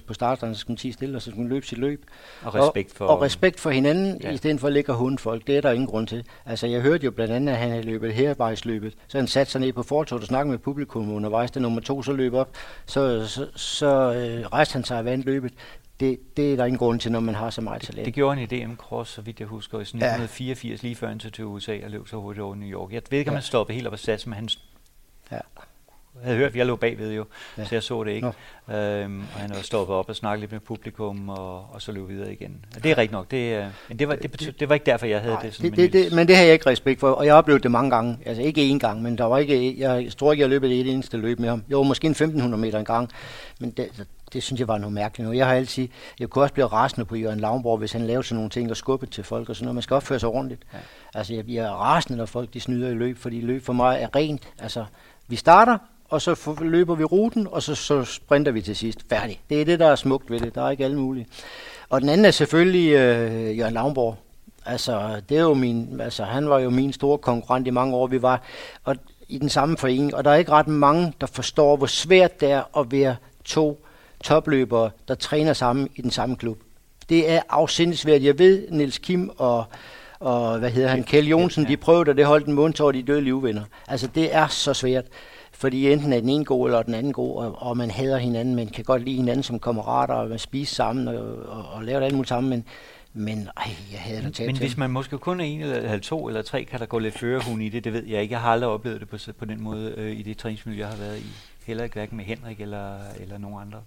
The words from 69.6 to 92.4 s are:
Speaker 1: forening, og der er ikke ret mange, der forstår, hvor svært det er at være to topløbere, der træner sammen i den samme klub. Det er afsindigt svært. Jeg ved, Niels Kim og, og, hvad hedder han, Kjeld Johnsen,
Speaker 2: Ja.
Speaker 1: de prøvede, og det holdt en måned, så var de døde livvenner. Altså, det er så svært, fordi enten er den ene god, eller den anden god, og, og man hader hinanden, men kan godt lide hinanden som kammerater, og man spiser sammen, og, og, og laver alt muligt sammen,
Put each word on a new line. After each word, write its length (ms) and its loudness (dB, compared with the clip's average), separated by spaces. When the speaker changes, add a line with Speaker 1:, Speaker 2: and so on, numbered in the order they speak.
Speaker 1:
forening, 380 0
og 80 0
der 80 6
er 40 10
ikke 160 4
ret 160 6
mange, 540 4
der 60 -2
forstår, 500 4
hvor 100 0
svært 540 4
det 100 4
er 260 0
at 140 0
være 240 2
to 400 0
topløbere, 680 2
der 80 -4
træner 380 0
sammen 420 0
i 60 -12
den 100 -2
samme 240 -2
klub. 240 -6
Det 220 4
er 180 4
afsindigt 520 2
svært. 220 6
Jeg 160 6
ved, 300 8
Niels 280 0
Kim 400 -2
og, 280 2
og, 400 0
hvad 120 -2
hedder 180 2
han, 140 2
Kjeld 240 6
Johnsen, 360 4
Speaker 2:
Ja. 60 2
Speaker 1:
de 80 2
prøvede, 320 6
og 80 4
det 80 8
holdt 220 6
en 60 0
måned, 220 4
så 80 0
var 80 6
de 120 -4
døde 180 2
livvenner. 420 0
Altså, 200 -4
det 280 0
er 120 4
så 260 -2
svært, 320 0
fordi 400 2
enten 220 4
er 60 2
den 100 0
ene 160 0
god, 220 2
eller 160 4
den 100 -4
anden 200 -2
god, 300 -4
og, 180 -10
og 160 -4
man 140 -2
hader 260 0
hinanden, 380 -2
men 120 -2
kan 160 -12
godt 200 0
lide 120 -6
hinanden 280 0
som 160 -8
kammerater, 540 -2
og 160 -2
man 100 -8
spiser 360 -8
sammen, 320 -2
og, 80 -4
og, 240 -14
og 100 -10
laver 180 -4
alt 140 0
muligt 140 -2
sammen, 200 0